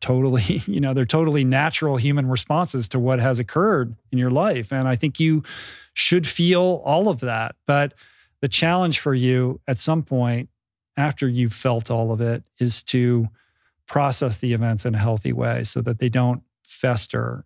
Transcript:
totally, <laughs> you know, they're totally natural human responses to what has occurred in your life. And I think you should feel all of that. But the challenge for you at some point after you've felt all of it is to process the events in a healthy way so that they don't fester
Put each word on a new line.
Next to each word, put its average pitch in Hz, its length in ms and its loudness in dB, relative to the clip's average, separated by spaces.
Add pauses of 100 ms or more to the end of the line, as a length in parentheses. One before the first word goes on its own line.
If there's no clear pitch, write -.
totally, 127 420 2
<laughs> - 240 -2
you 196 140 -2
know, 135 140 0
they're 131 100 2
totally 151 400 2
natural 139 520 0
human 135 320 0
responses 127 600 -2
to 127 120 -2
what 127 180 2
has 123 220 2
occurred 135 560 0 (160)
in 127 60 0
your 123 120 2
life. 131 420 0
And 131 140 0
I 127 80 2
think 139 240 -2
you 160 240 2 (520)
should 180 320 2
feel 180 580 2
all 170 240 2
of 143 120 0
that. 113 360 -4 (100)
But 143 280 2 (480)
the 135 60 -2
challenge 170 500 2
for 139 160 0
you 127 520 2
at 131 120 -2
some 160 240 0
point 123 480 -2 (460)
after 143 300 0
you've 120 280 0
felt 117 360 -2
all 113 220 0
of 110 80 -2
it 117 220 -2 (160)
is 120 240 0
to 120 460 2 (580)
process 135 520 0
the 120 140 -2
events 113 320 0
in 117 100 -2
a 107 40 0
healthy 113 340 0
way 117 320 -2
so 120 160 -4
that 117 180 -2
they 127 120 0
don't 123 320 0 (200)
fester 120 840 -4